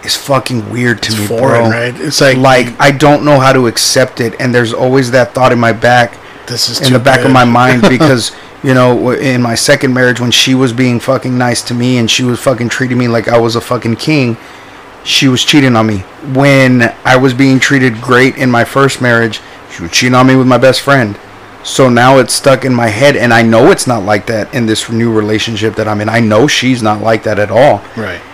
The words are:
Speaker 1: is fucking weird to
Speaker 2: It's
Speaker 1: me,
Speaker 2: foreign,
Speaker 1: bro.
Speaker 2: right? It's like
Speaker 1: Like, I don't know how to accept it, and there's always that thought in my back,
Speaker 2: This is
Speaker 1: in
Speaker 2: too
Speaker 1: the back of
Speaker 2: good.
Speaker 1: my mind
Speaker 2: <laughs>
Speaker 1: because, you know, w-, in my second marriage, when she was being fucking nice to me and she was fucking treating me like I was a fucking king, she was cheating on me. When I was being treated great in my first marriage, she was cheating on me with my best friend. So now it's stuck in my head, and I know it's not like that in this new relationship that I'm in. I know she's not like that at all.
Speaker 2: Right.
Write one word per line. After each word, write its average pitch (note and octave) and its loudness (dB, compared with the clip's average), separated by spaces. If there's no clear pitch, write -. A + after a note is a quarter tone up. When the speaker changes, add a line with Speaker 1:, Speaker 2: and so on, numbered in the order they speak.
Speaker 1:
is - -6
fucking B2 -4
weird A#2 -2
to G#2+ -6
Speaker 2:
It's G#2+ -4
Speaker 1:
me, G#2 -4
Speaker 2:
foreign, A#2 0
Speaker 1:
bro. - -
Speaker 2:
right? A#2+ -4
It's D#3 -4
like C3+ 4
Speaker 1:
Like, B2+ 2
I C#3+ 4
don't C#3+ 2
know D3 4
how C3 2
to C3 2
accept - -2
it, A2+ -4
and B2+ -2
there's A#2 0
always B2+ 0
that B2 0
thought B2+ 2
in A#2+ 0
my A#2 2
back, A#2+ 0
Speaker 2:
This - -6
is A#2 -8
Speaker 1:
in C#3 -4
Speaker 2:
too B2+ 2
Speaker 1:
the B2 2
back B2+ 0
of B2 -2
Speaker 2:
good. C3 2
Speaker 1:
my B2 4
mind B2 2
Speaker 2:
<laughs> - 4
Speaker 1:
because, C3 0
you C3+ 0
know, B2+ 4
w-, A#2 -2
in B2+ -2
my A#2 -2
second C#3 0
marriage, B2 0
when A#2+ -2
she C3 0
was B2+ 0
being B2 -2
fucking B2+ -4
nice B2 -2
to - -8
me B2 0
and A2+ 0
she - -2
was A#2+ -2
fucking A#2+ -2
treating B2+ -4
me B2 0
like A2+ -2
I A#2+ 2
was A2+ 0
a A2+ -2
fucking A#2 -4
king, C3 -2
she - 0
was B2+ 0
cheating C3+ 2
on A2+ 2
me. G#2+ -2
When C3 2
I C3 2
was C3 2
being C3 2
treated B2+ 0
great B2 2
in C3 0
my A#2 2
first C3+ 0
marriage, A#2 0
she - -14
was E2+ -10
cheating B2+ 0
on B2+ 4
me C3 4
with B2+ 2
my B2+ 2
best B2 2
friend. B2 -2
So C3 0
now B2 4
it's A#2+ 0
stuck C3+ 0
in C3 0
my A#2 0
head, C3 0
and A#2+ 0
I A#2 4
know A#2 4
it's - 0
not A#2 -2
like G2+ -2
that A2 -6
in B2 -4
this A2 -4
new A#2 -2
relationship G#2+ -2
that G#2+ -4
I'm G#2+ -4
in. G#2+ -4
I A2+ 0
know A2+ 2
she's B2 -2
not G#2+ -2
like A2 0
that G#2+ -2
at G#2 -2
all. A#2 4
Speaker 2:
Right. G2 -10